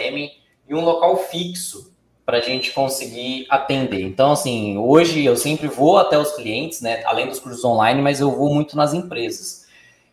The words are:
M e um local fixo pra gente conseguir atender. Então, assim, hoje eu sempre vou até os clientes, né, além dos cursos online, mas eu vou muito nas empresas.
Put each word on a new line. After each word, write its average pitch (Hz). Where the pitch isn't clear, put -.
M 143
e 139
um 160
local 165
fixo -
pra 117
gente 127
conseguir 131
atender. 131
Então, 110
assim, 117
hoje 151
eu 120
sempre 151
vou 151
até 175
os 147
clientes, 143
né, 113
além 127
dos -
cursos 123
online, 117
mas 139
eu 139
vou 135
muito 147
nas 147
empresas. -